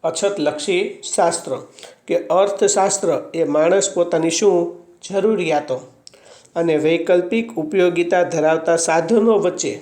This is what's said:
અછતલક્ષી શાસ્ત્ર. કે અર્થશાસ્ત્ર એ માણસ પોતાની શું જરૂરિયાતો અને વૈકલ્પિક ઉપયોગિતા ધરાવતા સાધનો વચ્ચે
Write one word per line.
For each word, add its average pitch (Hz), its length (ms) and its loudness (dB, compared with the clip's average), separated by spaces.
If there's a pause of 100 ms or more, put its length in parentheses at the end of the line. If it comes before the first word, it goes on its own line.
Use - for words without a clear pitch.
અછતલક્ષી 175 960 -2 (120)
શાસ્ત્ર. 170 420 -2 (500)
કે - 100 -2
અર્થશાસ્ત્ર 190 1160 0
એ 165 100 0
માણસ 156 500 2
પોતાની 170 360 0
શું 175 460 2 (340)
જરૂરિયાતો 175 720 0 (760)
અને 170 200 2
વૈકલ્પિક 175 800 0
ઉપયોગિતા 175 680 0
ધરાવતા 165 540 0
સાધનો 202 600 2
વચ્ચે 170 440 -4